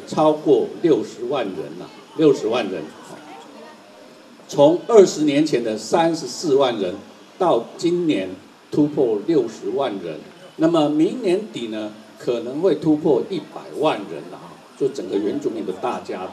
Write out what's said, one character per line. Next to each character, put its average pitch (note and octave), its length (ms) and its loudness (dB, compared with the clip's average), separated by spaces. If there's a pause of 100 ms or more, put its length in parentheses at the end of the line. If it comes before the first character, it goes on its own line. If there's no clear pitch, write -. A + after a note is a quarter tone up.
超 D3+ 280 2
过 B2 340 4 (140)
六 C#3+ 240 4
十 - 240 -12
万 C3 160 -2
人 F#2 100 -8 (240)
了， - 100 -14 (280)
六 D3 160 6
十 - 140 -2
万 A2+ 220 -2
人。 E2 140 -6 (1700)
从 D3 280 6 (100)
二 G#3+ 180 10
十 - 180 -2
年 D3+ 220 4
前 B2+ 180 0
的 A2 140 -2
三 E3 360 2
十 C3+ 140 -6
四 C3+ 280 0
万 A2+ 220 2
人， F#2+ 180 -4 (420)
到 D3 280 2 (120)
今 F3 280 0
年 G2+ 220 0 (420)
突 D3 180 2
破 B2 380 0
六 C#3+ 220 2
十 A2 220 -8
万 B2 240 -2 (100)
人。 D#2+ 160 -10 (380)
那 D#3+ 100 2
么 D#3+ 220 2
明 F#3 320 0
年 F#3+ 180 0 (140)
底 A#2 140 -8
呢， G#2+ 260 -8 (260)
可 A#2+ 220 -4
能 C#3 180 -8
会 F3+ 160 4
突 D#3 220 2
破 D3+ 320 2
一 F#3 100 -4
百 - 220 -14 (180)
万 D3+ 180 0 (140)
人 D2 100 -10 (120)
了 - 40 -18
啊， - 140 -20 (260)
就 C#3 120 0
整 - 180 -8
个 A2 100 -2
原 G#2+ 220 -2
住 B2+ 100 -4
民 G#2+ 160 -6
的 - 60 -6 (100)
大 - 200 -4
家 F#2+ 320 -10